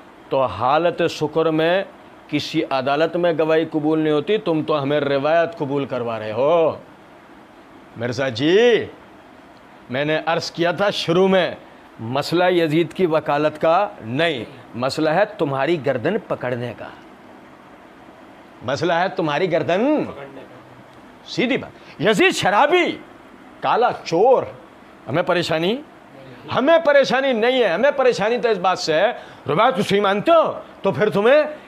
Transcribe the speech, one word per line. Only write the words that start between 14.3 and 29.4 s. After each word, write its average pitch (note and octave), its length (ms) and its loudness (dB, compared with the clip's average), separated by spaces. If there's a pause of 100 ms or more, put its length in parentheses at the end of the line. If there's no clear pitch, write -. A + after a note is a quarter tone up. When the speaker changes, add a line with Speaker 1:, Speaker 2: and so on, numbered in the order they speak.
Speaker 1:
मसला C3+ 360 -2
है F#3+ 120 2 (140)
तुम्हारी C#3+ 400 -2
गर्दन C3+ 400 -2 (120)
पकड़ने B2 420 -6
का, D#2 180 -16 (1700)
मसला D#3 340 0
है F#3 140 0
तुम्हारी D#3+ 360 -2
गर्दन F#3 560 0
Speaker 2:
पकड़ने C3+ 360 -14
का। - 880 -20
Speaker 1:
सीधी A#3+ 300 -2
बात। - 440 -14
यजीद A3+ 320 4
शराबी, C#4 520 2 (760)
काला F#3+ 340 0
चोर, F#3 500 2 (640)
हमें E3 160 -2
परेशानी, F3 540 0 (720)
हमें E4 340 4
परेशानी C4+ 480 4
नहीं A#3+ 280 2
है। G3 140 2
हमें C4+ 220 2
परेशानी A#3+ 420 2
तो A3+ 100 0
इस G#3 100 0
बात F3+ 200 0
से D#3 160 -2
है, G3 160 4 (380)